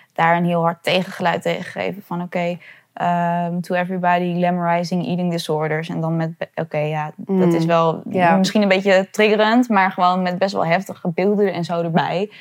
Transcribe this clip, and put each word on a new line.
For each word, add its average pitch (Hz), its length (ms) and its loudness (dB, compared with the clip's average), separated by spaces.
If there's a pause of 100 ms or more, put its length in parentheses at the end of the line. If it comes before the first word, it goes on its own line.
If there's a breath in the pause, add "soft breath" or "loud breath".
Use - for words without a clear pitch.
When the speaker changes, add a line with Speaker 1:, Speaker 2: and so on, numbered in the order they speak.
(140)
Speaker 1:
daar 165 240 2
een 175 80 0
heel 170 160 0
hard 165 220 -2
tegengeluid 175 580 -2
tegen 170 220 -4
geven 185 420 -6
van, 175 160 -6
"Oké, 175 360 -4 (360 loud breath)
ehm, 175 640 -2
to 180 160 -4
everybody 175 600 0
glamorizing 175 720 0
eating 175 240 -2
disorders." 156 580 -2
En 165 120 -4
dan 160 140 -2
met, 165 220 -4
be-, - 180 -8
oké, 160 220 -6
ja, 151 380 -4
dat - 200 -4
Speaker 2:
Mm. 180 200 4
Speaker 1:
is 165 100 2
wel 165 440 2
Speaker 2:
Ja. 180 260 4
Speaker 1:
misschien 190 260 2
een 202 60 2
beetje 190 440 2
triggerend... 214 580 2
maar 196 220 2
gewoon 185 300 2
met 180 160 -2
best 196 160 0
wel 190 120 -2
heftige 185 440 -2
beelden 196 440 2
en 170 100 -4
zo 170 180 -2
erbij. 165 600 -2